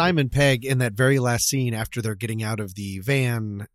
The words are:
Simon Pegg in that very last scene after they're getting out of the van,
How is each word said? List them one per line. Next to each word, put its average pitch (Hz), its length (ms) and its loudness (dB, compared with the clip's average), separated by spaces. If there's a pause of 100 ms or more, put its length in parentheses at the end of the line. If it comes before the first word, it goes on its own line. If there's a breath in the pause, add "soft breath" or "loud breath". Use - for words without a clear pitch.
Simon 151 200 2
Pegg 131 360 2
in 131 140 0
that 120 160 0
very 131 260 4
last 120 280 0
scene 127 260 0
after 113 280 -4
they're 107 140 -2
getting 110 260 -4
out 110 180 -2
of 95 140 -8
the 98 260 -6
van, 113 760 0